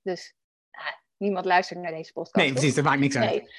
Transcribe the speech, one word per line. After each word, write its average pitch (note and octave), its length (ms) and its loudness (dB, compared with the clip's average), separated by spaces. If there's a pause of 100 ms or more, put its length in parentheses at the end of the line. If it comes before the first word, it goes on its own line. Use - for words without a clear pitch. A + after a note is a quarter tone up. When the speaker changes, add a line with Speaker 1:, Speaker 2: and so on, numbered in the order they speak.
Speaker 1:
Dus, F3+ 320 -8 (360)
ah, - 220 -10 (280)
niemand G3 240 -2
luistert F3+ 340 2
naar F3 120 -8
deze D#3+ 220 -12
podcast, - 220 -8
Speaker 2:
Nee, E3+ 120 4
Speaker 1:
toch? C3+ 80 -2
Speaker 2:
precies, C3 200 2
dat D3 80 2
maakt C#3+ 160 2
niks C#3 160 2
uit. A#2+ 140 2
Speaker 1:
Nee. G#2+ 300 -4